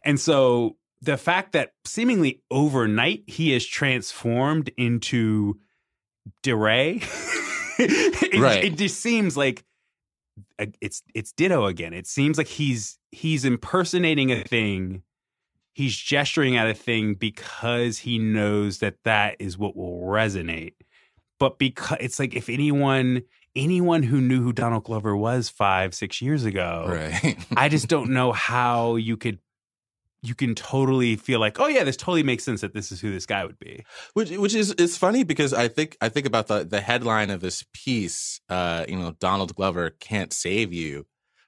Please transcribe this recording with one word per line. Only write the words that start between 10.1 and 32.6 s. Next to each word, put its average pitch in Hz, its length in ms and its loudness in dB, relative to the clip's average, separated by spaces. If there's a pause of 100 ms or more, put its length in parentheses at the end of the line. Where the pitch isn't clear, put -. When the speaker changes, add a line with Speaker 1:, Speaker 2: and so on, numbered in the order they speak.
Speaker 1:
uh, 104 80 -6 (160)
it's, - 200 -10 (140)
it's 110 160 -10
Ditto 160 340 2
again. 85 280 -4
It 90 140 -12
seems 143 300 0
like 151 100 0
he's, 127 500 -4 (140)
he's 156 340 -2
impersonating 160 840 2
a 110 120 -2
thing. 95 600 -2 (720)
He's 135 220 -2
gesturing 139 640 0
at 113 120 2
a 110 40 0
thing 107 420 -2
because 117 840 -4
he 120 200 -4
knows 104 600 0
that 101 160 -2 (100)
that 104 340 2
is 92 180 -8
what 98 200 -4
will 87 240 -8
resonate. 92 720 -2 (640)
But - 200 2
becau-, 135 420 -2
it's - 180 -6
like 135 160 -2
if 117 140 -6
anyone, 135 720 2 (340)
anyone 170 480 2
who 131 160 2
knew 127 220 2
who 120 100 0
Donald 117 320 0
Glover 107 320 -2
was 113 320 0
five, 95 480 0
six - 260 -8
years 139 220 0
ago, 87 460 -2
Speaker 2:
Right. 82 480 -2 (100)
<laughs> - 80 -4
Speaker 1:
I 131 140 6
just 143 180 2
don't 135 220 2
know 127 240 2
how 120 640 0
you 113 180 -2
could, 107 240 -6 (800)
you 117 140 -8
can 120 180 -2
totally 131 640 0
feel 117 240 -2
like, 107 220 0
"Oh 277 60 4
yeah, 262 180 2
this 135 100 -2
totally 170 280 0
makes 127 200 0
sense 110 160 -4
that 98 140 -6